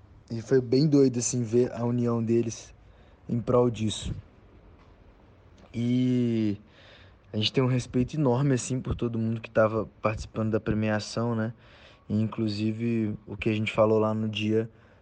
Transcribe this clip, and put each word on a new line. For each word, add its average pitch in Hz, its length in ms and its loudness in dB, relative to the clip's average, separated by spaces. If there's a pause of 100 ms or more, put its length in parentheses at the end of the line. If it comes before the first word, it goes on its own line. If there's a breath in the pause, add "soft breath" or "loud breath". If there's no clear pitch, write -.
(280)
E 113 140 -6
foi 131 180 4
bem 131 280 2
doido, 135 320 6
assim, 123 240 -2
ver 120 280 2
a 117 120 -6
união 120 380 0
deles 117 520 -2 (540 soft breath)
em 120 120 -2
prol 123 300 4
disso. 107 420 -4 (1600)
E 120 840 0 (720 loud breath)
a 107 40 -6
gente 110 160 -2
tem 135 100 2
um 123 60 2
respeito 127 480 -2
enorme, 139 380 2
assim, 127 260 -2
por - 160 -4
todo 113 240 -4
mundo 113 200 -2
que - 80 -16
tava 110 400 2 (140)
participando 110 480 -4
da 110 80 0
premiação, 107 760 -2
né? 110 160 -4 (560 loud breath)
E, 107 120 0
inclusive, 110 1040 -2
o 104 120 -12
que - 120 -2
a 110 40 2
gente 107 180 -2
falou 110 300 4
lá 110 120 2
no 110 160 -2
dia 107 400 0 (340 soft breath)